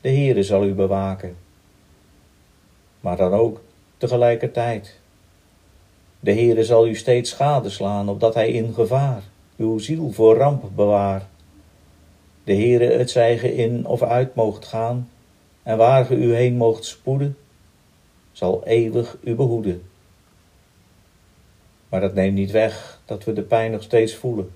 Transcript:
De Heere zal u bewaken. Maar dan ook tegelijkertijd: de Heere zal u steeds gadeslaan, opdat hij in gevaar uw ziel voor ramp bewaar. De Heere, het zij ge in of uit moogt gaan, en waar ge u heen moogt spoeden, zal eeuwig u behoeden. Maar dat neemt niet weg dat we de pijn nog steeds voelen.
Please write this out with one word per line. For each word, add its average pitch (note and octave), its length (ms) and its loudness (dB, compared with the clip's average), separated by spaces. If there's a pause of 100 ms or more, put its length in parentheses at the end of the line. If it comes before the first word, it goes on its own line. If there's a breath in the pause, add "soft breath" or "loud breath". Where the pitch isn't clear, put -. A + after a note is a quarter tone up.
De C3 80 -2
Heere C3 340 2
zal G2+ 220 2
u G2 80 0
bewaken. F#2+ 640 -4 (1600)
Maar F2 180 -6
dan F#2 160 2
ook A2 280 0 (360)
tegelijkertijd: A#2+ 1000 -2 (1200)
de - 120 -2
Heere A2+ 320 2
zal A2+ 240 4
u A2 80 -4
steeds B2 380 -2
gadeslaan, G#2 760 -2
opdat A2 240 0
hij A2 180 0
in A2+ 220 -4
gevaar B2+ 500 -2 (320)
uw A2+ 220 -2
ziel D3 340 -6
voor A2 260 6
ramp C#3 260 2 (120)
bewaar. G2 520 0 (1160)
De G2+ 100 -2
Heere, A#2+ 320 2
het A#2+ 260 0
zij A#2 260 2
ge - 180 -2
in A#2+ 300 -2
of A#2+ 160 -2
uit B2 340 0
moogt G#2+ 300 -2
gaan, A#2+ 440 -6 (540)
en A2 140 -4
waar B2 280 6
ge B2+ 100 0
u B2 180 2
heen B2 220 2
moogt A2+ 300 0
spoeden, C#3 520 -4 (920)
zal F#2 340 -4
eeuwig A#2 580 0
u A#2 120 -4
behoeden. A2+ 480 -2 (2000)
Maar F#2+ 120 -4
dat G2 120 -2
neemt G2 220 0
niet G2 160 -2
weg - 540 -2
dat G2 180 -12
we A2 100 -4
de G#2 80 -4
pijn A2+ 300 -2
nog G#2+ 120 -8
steeds A2+ 320 0
voelen. A2 400 -8